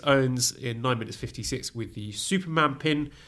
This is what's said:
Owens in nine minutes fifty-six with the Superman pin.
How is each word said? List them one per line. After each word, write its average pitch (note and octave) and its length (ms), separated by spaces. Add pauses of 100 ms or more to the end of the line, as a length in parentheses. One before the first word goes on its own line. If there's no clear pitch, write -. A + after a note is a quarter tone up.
Owens C3 480
in A#2 280
nine B2 200
minutes A2+ 160
fifty-six - 580
with A2 200
the G#2+ 180
Superman D#3+ 640
pin. D3+ 340 (180)